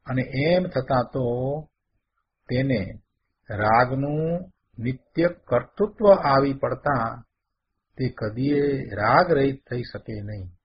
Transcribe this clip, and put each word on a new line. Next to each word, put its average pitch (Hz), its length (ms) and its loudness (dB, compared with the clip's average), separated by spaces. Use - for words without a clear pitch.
અને 127 160 -2
એમ 160 420 0
થતાં 131 400 0
તો 127 580 -4
તેને 123 440 0
રાગનું 135 1000 0
નિત્ય 131 480 -2
કર્તૃત્વ 196 840 0
આવી 139 420 4
પડતા 123 680 -4
તે 131 120 -2
કદીએ 135 880 -2
રાગ 135 360 4
રહિત 139 300 0
થઈ 123 100 -4
શકે 110 400 -12
નહીં. 101 300 -12